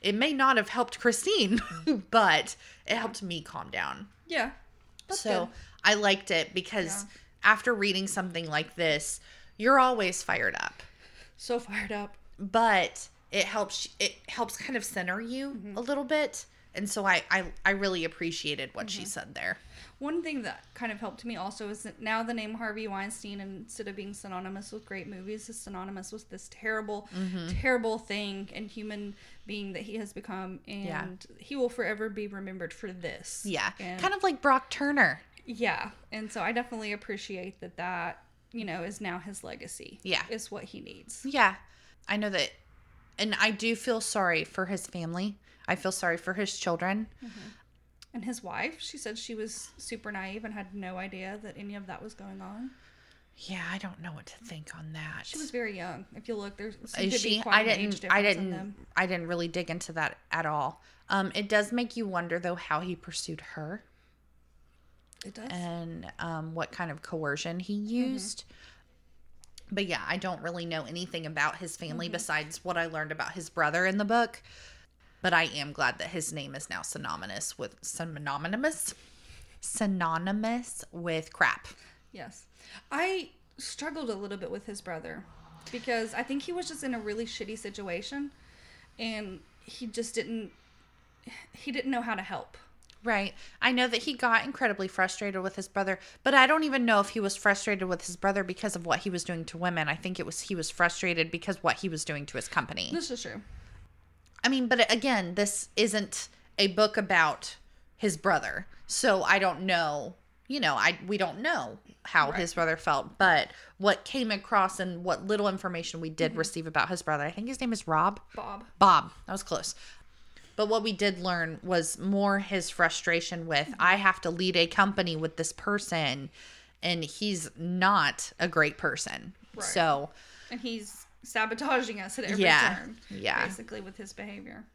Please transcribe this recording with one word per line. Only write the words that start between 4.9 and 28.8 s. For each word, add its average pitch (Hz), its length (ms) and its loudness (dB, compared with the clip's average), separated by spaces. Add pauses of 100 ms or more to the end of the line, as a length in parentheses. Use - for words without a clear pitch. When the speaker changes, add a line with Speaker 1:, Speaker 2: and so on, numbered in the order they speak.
Speaker 2:
That's 381 120 -2
Speaker 1:
So 190 260 2
Speaker 2:
good. - 80 -12 (300)
Speaker 1:
I 208 100 8
liked 202 380 4
it 165 220 2
because 190 500 -2
Speaker 2:
Yeah. - 40 -16 (360)
Speaker 1:
after 214 300 6
reading 196 340 2
something 175 400 -2
like 156 280 0
this, 151 440 2 (360)
you're 262 240 8
always 220 420 4
fired - 380 2
up. - 240 -6 (520)
Speaker 2:
So 240 220 -2
fired 202 320 -6
up. 202 240 -6 (240)
Speaker 1:
But 202 720 4 (240)
it 196 120 2
helps, - 440 -2 (100)
it 202 160 0 (140)
helps 226 280 -4
kind 269 200 -4
of 208 80 -2
center 180 360 -4
you 262 300 -6
Speaker 2:
Mm-hmm. 202 260 -10
Speaker 1:
a 220 40 -4
little 277 240 0
bit, 302 400 0 (340)
and 202 100 -2
so 202 160 -2
I, 180 260 6
I, 190 140 4 (220)
I 190 60 8
really 190 340 2
appreciated 147 680 -4
what 214 160 -8
she 196 140 -6
Speaker 2:
Mm-hmm. - 60 -8
Speaker 1:
said - 260 -8
there. - 240 -4 (400)
Speaker 2:
One 311 240 -2
thing 311 200 -4
that - 220 -8 (100)
kind 233 180 -6
of 202 80 -10
helped 220 240 -10
me 233 120 -6
also 202 320 -8
is 208 140 -10
that 214 180 -14
now 220 220 0
the 226 100 -2
name 220 220 -4
Harvey 220 320 -6
Weinstein, 202 540 -6
instead 196 480 -10
of 190 80 -8
being 202 180 -8
synonymous 196 580 -10
with 214 140 -12
great 196 220 -10
movies, 202 400 -10
is 226 100 -12
synonymous 196 540 -10
with 220 180 -14
this - 200 -14
terrible, 214 640 -2
Speaker 1:
Mm-hmm. 180 340 -2 (120)
Speaker 2:
terrible 233 380 4
thing 202 560 -4
and 214 160 -8
human 208 440 -8 (320)